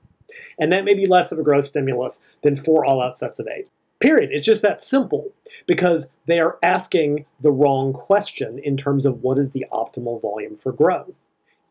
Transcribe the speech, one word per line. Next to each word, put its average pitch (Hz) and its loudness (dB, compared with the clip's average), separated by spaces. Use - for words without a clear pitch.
And 156 0
that 190 0
may 202 4
be 196 0
less 180 4
of 156 -6
a 156 -2
growth 143 4
stimulus 131 -4
than 147 4
four 156 2
all-out 127 0
sets - -8
of 110 -8
eight. - -10
Period. 269 4
It's 143 -4
just 220 4
that 202 0
simple, 220 -2
because 170 0
they 170 2
are 165 0
asking 165 0
the 147 4
wrong 135 2
question 135 -2
in 143 -2
terms 139 -2
of 120 -8
what 127 0
is 139 0
the 131 -6
optimal 117 -8
volume 107 -8
for - -8
growth. 165 0